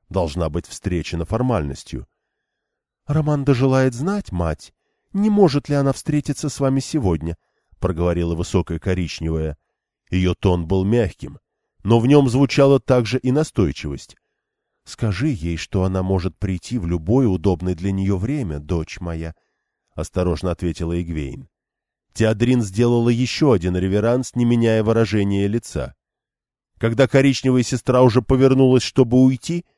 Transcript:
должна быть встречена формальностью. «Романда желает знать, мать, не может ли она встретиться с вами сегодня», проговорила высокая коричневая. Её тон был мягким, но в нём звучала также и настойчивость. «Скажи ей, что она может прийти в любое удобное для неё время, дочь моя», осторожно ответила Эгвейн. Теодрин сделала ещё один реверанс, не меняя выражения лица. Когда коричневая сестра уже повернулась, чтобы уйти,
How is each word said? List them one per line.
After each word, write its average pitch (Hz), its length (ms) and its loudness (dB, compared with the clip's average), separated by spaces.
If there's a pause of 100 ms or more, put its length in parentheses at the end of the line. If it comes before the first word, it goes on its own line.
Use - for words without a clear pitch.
должна 85 400 -2
быть 82 180 -6
встречена 85 580 -6
формальностью. 104 800 -4 (1000)
«Романда 143 480 0
желает 131 400 2
знать, 185 380 -6
мать, 85 400 -4 (400)
не 208 180 0
может 196 380 4
ли 143 60 -2
она 139 180 2
встретиться 147 560 -4
с - 120 -8
вами 135 200 0
сегодня», 85 560 -2 (420)
проговорила 85 560 -2
высокая 85 440 -4
коричневая. 80 800 -4 (540)
Её 90 240 0
тон 90 320 0
был 95 180 0
мягким, 101 540 -2 (440)
но 113 180 2
в 117 60 0
нём 139 220 6
звучала 139 520 4
также 123 380 0
и 127 120 -2
настойчивость. 85 840 -4 (680)
«Скажи 110 440 -4
ей, 85 280 -4
что 92 280 -2
она 92 180 -2
может 92 360 -2
прийти 98 400 -4
в 87 80 -6
любое 90 420 2
удобное 90 460 0
для 95 180 -4
неё 98 240 -2
время, 104 420 -4
дочь 80 420 -6
моя», 82 340 -8 (600)
осторожно 87 560 -4
ответила 85 500 -4
Эгвейн. 78 480 -8 (680)
Теодрин 113 480 2
сделала 117 480 2
ещё 127 420 2
один 90 240 2
реверанс, 104 580 0
не 120 100 0
меняя 113 380 2
выражения 104 640 0
лица. 101 480 -6 (840)
Когда 117 280 2
коричневая 131 560 2
сестра 127 400 0
уже 120 200 6
повернулась, 131 600 4
чтобы 127 400 0
уйти, 135 420 0 (140)